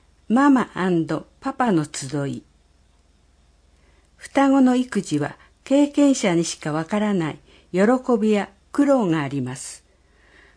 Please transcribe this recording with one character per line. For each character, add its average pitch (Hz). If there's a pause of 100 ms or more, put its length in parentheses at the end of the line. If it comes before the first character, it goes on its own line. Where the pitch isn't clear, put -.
(280)
マ 269
マ& 254 (680)
パ 269
パ 240
の 156
集 139
い。 123 (1700)
双 -
子 269
の 254
育 247
児 147
は 143 (280)
経 285
験 285
者 180
に 170
し -
か 156
わ 156
か 208
ら 208
な 160
い - (320)
喜 180 (360)
び 214
や 202 (220)
苦 285
労 262
が 160
あ 139
り 135
ま 127
す。 - (720)